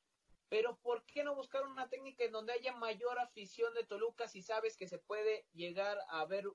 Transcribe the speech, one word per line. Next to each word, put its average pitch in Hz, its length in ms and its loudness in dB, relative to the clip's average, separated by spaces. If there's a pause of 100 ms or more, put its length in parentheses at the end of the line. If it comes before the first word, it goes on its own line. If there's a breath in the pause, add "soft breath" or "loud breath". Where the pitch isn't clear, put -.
(480)
pero 233 340 2
¿por 240 220 0
qué 285 180 -2
no 285 120 0
buscar 269 300 -2
una 262 240 -4
técnica 262 360 -2
en 220 80 2
donde 220 220 -2
haya 247 200 0
mayor 233 440 0
afición 233 560 0
de 233 100 0
Toluca 226 420 0
si 196 160 -12
sabes 220 340 0
que 180 120 -6
se 175 100 -6
puede 214 540 2
llegar 180 460 0 (100)
a 160 160 0
ver 190 300 0